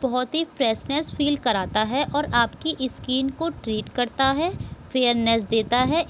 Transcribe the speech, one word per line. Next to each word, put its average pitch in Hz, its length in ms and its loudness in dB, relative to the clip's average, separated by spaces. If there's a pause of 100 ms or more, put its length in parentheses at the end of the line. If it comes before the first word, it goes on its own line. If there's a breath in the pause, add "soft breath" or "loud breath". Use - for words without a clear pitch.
बहुत 254 340 -2
ही 330 80 0
freshness 269 680 -2
feel 285 260 0
कराता 214 460 0
है 247 220 0
और 285 200 -2
आपकी 240 560 0
skin 262 480 -2
को 320 200 -4
treat 214 400 -4
करता 247 360 0
है, 302 300 2 (380 loud breath)
fairness 233 500 4
देता 226 340 2
है, 277 320 2